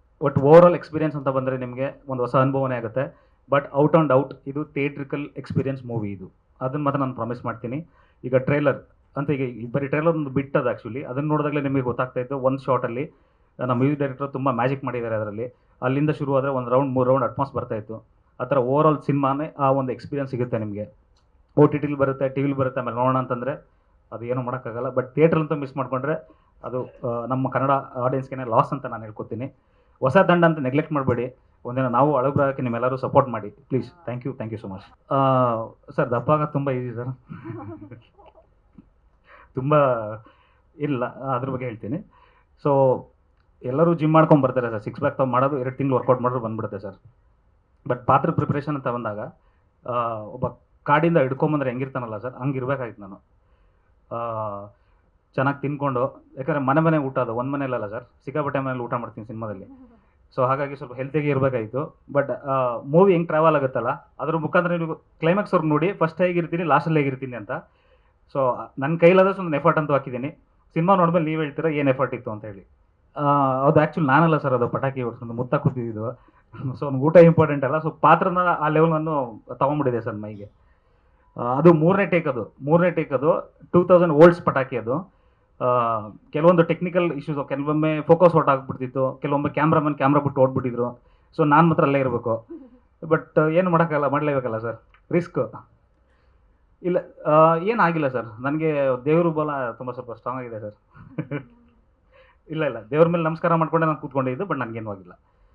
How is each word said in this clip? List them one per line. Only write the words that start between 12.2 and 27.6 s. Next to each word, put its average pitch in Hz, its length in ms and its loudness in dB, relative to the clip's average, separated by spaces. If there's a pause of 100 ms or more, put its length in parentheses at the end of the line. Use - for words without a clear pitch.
ಒಂದ್ 131 220 0
ಶಾಟ್ 127 260 -2
ಅಲ್ಲಿ 123 260 -8 (480)
ನಮ್ಮ 127 140 -2
ಮ್ಯೂಸಿಕ್ 139 260 0
ಡೈರೆಕ್ಟರ್ 139 340 -6
ತುಂಬಾ 135 180 -2
ಮ್ಯಾಜಿಕ್ 131 320 -2
ಮಾಡಿದ್ದಾರೆ 117 320 -6
ಅದರಲ್ಲಿ. 107 320 -6 (340)
ಅಲ್ಲಿಂದ 139 280 0
ಶುರು 139 280 -2
ಆದ್ರೆ 135 140 0
ಒಂದ್ 123 180 -4
ರೌಂಡ್, 131 240 2
ಮೂರ್ 127 160 2
ರೌಂಡ್ 131 140 4
ಅಟ್ಮಾಸ್ 135 300 -4
ಬರ್ತಾ 113 220 -6
ಇತ್ತು. 110 320 -12 (320)
ಆ 127 40 -6
ಥರ 139 140 0
overall 139 480 2
ಸಿನಿಮಾನೇ 139 540 -2
ಆ 135 120 2
ಒಂದು 131 200 -2
ಎಕ್ಸ್‌ಪೀರಿಯನ್ಸ್ 135 400 -8
ಸಿಗುತ್ತೆ 123 260 -4
ನಿಮ್ಗೆ. 104 380 -8 (600)
ಓ 147 80 8
ಟಿ 143 120 2
ಟಿಲಿ 143 180 -4
ಬರುತ್ತೆ, 135 340 0
ಟಿ 135 120 -4
ವಿಲಿ 139 120 -2
ಬರುತ್ತೆ, 131 280 -2
ಆಮೇಲೆ 117 160 -6
ನೋಡೋಣ 127 200 2
ಅಂತಂದ್ರೆ 127 500 -6 (440)
ಅದು 113 140 -12
ಏನೂ 123 160 -4
ಮಾಡೋಕ್ಕಾಗಲ್ಲ. 123 460 -8
But 127 160 -2
ಥಿಯೇಟರ್ 160 360 4
ಅಂತೂ 156 160 -2
ಮಿಸ್ 143 220 -8
ಮಾಡ್ಕೊಂಡ್ರೆ 131 520 -4 (340)
ಅದು, 123 220 -6
ಆ, 117 400 -8
ನಮ್ಮ 131 240 -2
ಕನ್ನಡ 135 220 0